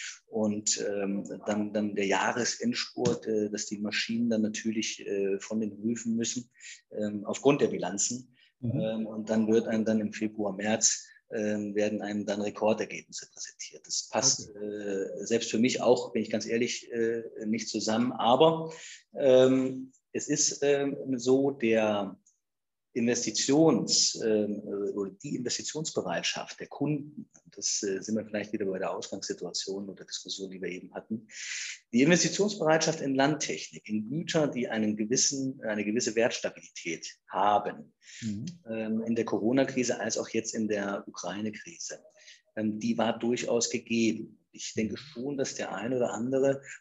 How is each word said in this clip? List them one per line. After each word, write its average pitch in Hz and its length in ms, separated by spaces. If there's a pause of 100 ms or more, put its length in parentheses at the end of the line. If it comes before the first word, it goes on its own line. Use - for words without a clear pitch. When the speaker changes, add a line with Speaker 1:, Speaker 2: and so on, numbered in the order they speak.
(260)
Speaker 1:
und, 107 580
ähm, 101 380 (240)
dann, 104 260
dann 104 220
der 101 120
Jahresendspurt, 117 1200
äh, 107 220
dass 104 160
die 104 120
Maschinen 113 500
dann 110 140
natürlich, 110 640
äh, 98 320
von 110 220
den 104 200
Höfen 117 360
müssen, 117 340 (400)
ähm, 104 340
aufgrund 139 360
der 110 80
Bilanzen. 98 640 (240)
Speaker 2:
Mhm. 113 220
Speaker 1:
Ähm, 110 260
und 110 240
dann 110 160
wird 113 220
einem 110 160
dann 110 160
im 104 120
Februar, 104 440
März, 107 500 (260)
ähm, 107 420
werden 104 280
einem 104 220
dann 101 160
Rekordergebnisse 101 920
präsentiert. - 520
Das - 280
passt, - 360
Speaker 2:
Okay. 104 160
Speaker 1:
äh, 101 600
selbst 113 240
für 113 80
mich 110 240
auch, 123 300
bin 113 100
ich 104 80
ganz 110 160
ehrlich, 117 460
äh, 113 320 (220)
nicht 110 220
zusammen. 113 440
Aber, 160 600 (460)
ähm, 131 720 (220)
es - 160
ist, - 340
ähm, 139 560
so, 131 320
der 110 640 (760)
Investitions-, 120 1300
ähm, 104 400
äh, 101 280
oder 98 180 (120)
die 143 140
Investitionsbereitschaft 110 1200
der - 80
Kunden, 147 600 (220)
das, - 320
äh, 95 180
sind 110 160
wir 104 80
vielleicht 104 300
wieder 104 100
bei 92 140
der 92 180
Ausgangssituation 98 920
oder 87 140
Diskussion, - 460
die 92 120
wir 92 80
eben 90 240
hatten, 110 320 (640)
die 117 80
Investitionsbereitschaft 160 1040
in 139 120
Landtechnik, 139 720
in 107 220
Güter, 156 400
die 123 200
einen 107 280
gewissen, 131 640
eine 107 220
gewisse 110 300
Wertstabilität - 1040 (100)
haben, 101 640 (300)
Speaker 2:
Mhm. 110 240 (200)
Speaker 1:
ähm, 110 360
in 113 120
der 113 120
Corona-Krise 120 720
als 107 160
auch 110 140
jetzt - 240
in 110 140
der 101 380
Ukraine-Krise, - 960 (520)
ähm, 107 260
die 113 160
war 113 220
durchaus 117 500
gegeben. 113 680 (140)
Ich - 200
denke 110 220
Speaker 2:
Mhm. - 20
Speaker 1:
schon, 135 400
dass 135 180
der 98 200
ein 107 180
oder 120 220
andere 135 480 (180)